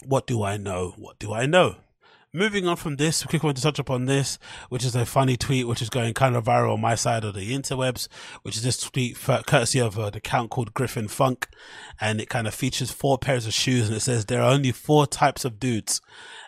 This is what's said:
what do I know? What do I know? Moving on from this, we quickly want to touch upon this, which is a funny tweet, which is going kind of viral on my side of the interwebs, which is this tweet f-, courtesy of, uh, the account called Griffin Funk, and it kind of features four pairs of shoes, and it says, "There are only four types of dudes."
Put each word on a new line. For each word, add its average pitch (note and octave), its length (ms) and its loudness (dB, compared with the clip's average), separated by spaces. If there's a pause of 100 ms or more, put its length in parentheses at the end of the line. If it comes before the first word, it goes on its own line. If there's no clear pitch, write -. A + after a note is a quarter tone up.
what C3+ 200 0
do A2+ 160 0
I G2+ 140 -2
know? F#2 400 -4
What - 240 -18
do G#2+ 120 -6
I A#2 140 -2
know? D#3 300 4 (560)
Moving G3+ 340 0
on F3 80 2
from D3+ 220 -4
this, D3+ 280 0
we - 40 -10
quickly D#3 180 0
want D3 120 0
to A#2+ 40 -6
touch D3+ 160 0
upon B2+ 280 -2
this, C3+ 300 0 (320)
which B2 160 -4
is B2 120 0
a A#2+ 100 2
funny C3 300 4
tweet, B2+ 320 0
which A#2 120 -2
is A2+ 100 -6
going A#2 240 0
kind C3 200 4
of A#2 120 0
viral A#2+ 280 4
on G#2+ 60 0
my A2+ 160 2
side A2+ 260 0
of G#2 120 -4
the G2+ 180 -6
interwebs, C3 560 -4 (340)
which G2+ 140 -8
is A2 80 -2
this B2+ 160 0
tweet - 360 -2
f-, B2 300 0
courtesy C3 340 2
of, G#2+ 160 0
uh, G#2+ 140 -4
the G2+ 80 -8
account A#2+ 320 -2
called A2 240 -4
Griffin A#2+ 320 -4
Funk, C3 400 0 (540)
and G#2+ 200 0
it - 80 -6
kind A2+ 200 -2
of G2+ 60 -4
features B2+ 360 -4
four C#3 260 0
pairs B2 300 0
of G#2+ 60 -4
shoes, B2 340 2
and A2 100 0
it A2 40 -4
says, A2+ 240 0
"There A#2+ 180 0
are A#2+ 80 6
only C3+ 220 4
four D3+ 340 4
types - 380 2
of A2 160 -8
dudes." A#2 400 0 (480)